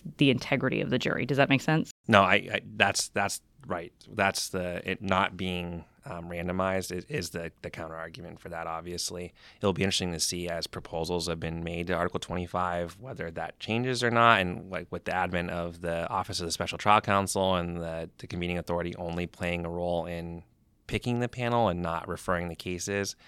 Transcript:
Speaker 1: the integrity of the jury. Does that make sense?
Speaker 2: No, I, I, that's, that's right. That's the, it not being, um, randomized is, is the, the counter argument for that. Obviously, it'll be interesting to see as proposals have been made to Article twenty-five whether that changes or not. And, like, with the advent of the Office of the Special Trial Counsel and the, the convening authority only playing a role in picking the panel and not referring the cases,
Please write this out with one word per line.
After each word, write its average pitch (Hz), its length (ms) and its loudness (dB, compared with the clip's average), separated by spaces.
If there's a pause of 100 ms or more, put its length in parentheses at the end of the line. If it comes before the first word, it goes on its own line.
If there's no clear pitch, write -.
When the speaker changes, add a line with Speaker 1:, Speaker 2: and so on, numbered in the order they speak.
(180)
Speaker 1:
the 139 120 8
integrity 123 520 2
of 139 80 -2
the 127 100 2
jury. - 260 0
Does 139 120 2
that 139 120 6
make 175 120 6
sense? 160 300 2 (180)
Speaker 2:
No, 104 120 10
I, 95 120 6
I, 101 280 2 (140)
that's, 101 320 4
that's 101 340 -2 (240)
right. 87 280 -6 (200)
That's 98 360 2
the, 90 380 -4
it 95 140 -2
not 95 360 2
being, 87 480 -4 (180)
um, 85 260 -10
randomized 90 640 0
is, 90 140 -6
is 90 240 -4
the, 82 220 -6 (100)
the 90 80 -10
counter 80 260 -10
argument 85 440 -12
for - 100 -16
that. 82 160 -8
Obviously, 87 680 -6 (240)
it'll 101 140 4
be 90 120 2
interesting 92 300 2
to 80 60 -6
see 87 300 -2
as 82 160 -4
proposals 85 640 -2
have 82 120 -2
been 82 240 -4
made 85 240 -4
to 90 60 0
Article 87 260 0
twenty-five 87 800 -2
whether 107 300 -8
that 82 300 -8
changes 120 440 0
or 120 60 2
not. 117 300 8
And, 90 320 -2
like, 87 180 -6
with 87 160 -6
the 87 80 -2
advent 87 380 0
of 85 300 -6
the 85 280 -2
Office 95 300 -4
of 87 80 -4
the 82 40 -4
Special - 280 -4
Trial 107 220 6
Counsel 98 520 2
and 87 240 0
the, 82 400 -6
the - 80 -14
convening 87 320 -2
authority 85 380 -2
only 85 320 -4
playing 87 360 -4
a 85 60 -6
role 87 380 -2
in 85 340 -8 (460)
picking 120 320 -2
the 120 100 -2
panel 120 380 2
and 87 160 0
not 82 240 -2
referring 87 420 -2
the 82 60 -8
cases, 95 600 -4 (120)